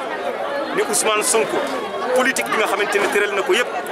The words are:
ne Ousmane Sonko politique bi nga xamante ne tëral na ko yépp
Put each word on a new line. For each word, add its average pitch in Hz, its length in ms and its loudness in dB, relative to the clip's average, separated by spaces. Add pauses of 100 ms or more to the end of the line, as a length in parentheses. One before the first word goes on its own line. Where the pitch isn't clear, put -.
(760)
ne 185 140 2
Ousmane 214 340 2
Sonko 208 340 2 (580)
politique 254 340 2
bi 214 80 0
nga 214 100 2
xamante 202 320 0
ne 190 80 2
tëral 202 280 2
na 196 60 0
ko 185 120 2
yépp 240 140 2 (240)